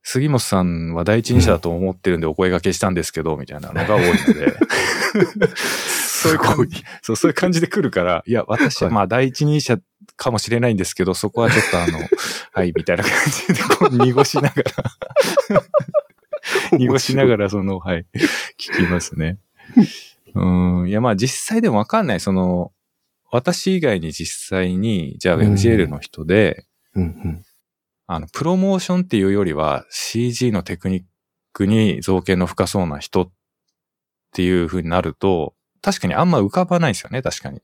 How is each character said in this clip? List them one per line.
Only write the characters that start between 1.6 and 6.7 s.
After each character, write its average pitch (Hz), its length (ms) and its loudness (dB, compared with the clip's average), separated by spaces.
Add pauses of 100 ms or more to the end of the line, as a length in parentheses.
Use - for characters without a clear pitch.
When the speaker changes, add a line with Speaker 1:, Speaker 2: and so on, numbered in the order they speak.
Speaker 1:
思 90 200 -2
っ - 40 -8
て - 140 -2
る 87 80 2
ん 80 40 -2
で 80 60 -2
お 78 60 -2
声 92 160 2
掛 87 140 0
け 95 80 2
し - 80 -4
た 101 100 2
ん 90 40 0
で 85 100 -2
す - 80 -8
け 80 100 -6
ど」 78 140 -2
Speaker 2:
う - 20 -10
ん。 69 40 -10
Speaker 1:
み 65 60 -10
た 71 100 -14
い - 20 -12
な - 140 -12
の - 120 -2
が 107 120 2
多 - 20 4
い - 60 4
の - 280 4
で。 - 220 0 (1000)
Speaker 2:
<laughs> - 20 -8
Speaker 1:
そ - 720 -4
う 156 40 4
い - 20 2
う - 40 0
感 - 160 2
じ、 - 0 -
Speaker 2:
す - 20 0
ご 127 60 2
い。 - 60 0 (320)